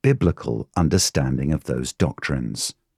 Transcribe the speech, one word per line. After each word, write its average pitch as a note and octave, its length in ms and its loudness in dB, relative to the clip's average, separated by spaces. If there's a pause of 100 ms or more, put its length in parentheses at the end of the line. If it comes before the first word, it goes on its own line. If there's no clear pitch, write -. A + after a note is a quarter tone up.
biblical E2+ 760 2
understanding C#2 760 2
of D2+ 140 -2
those B1+ 300 -4
doctrines, B1+ 800 -4 (240)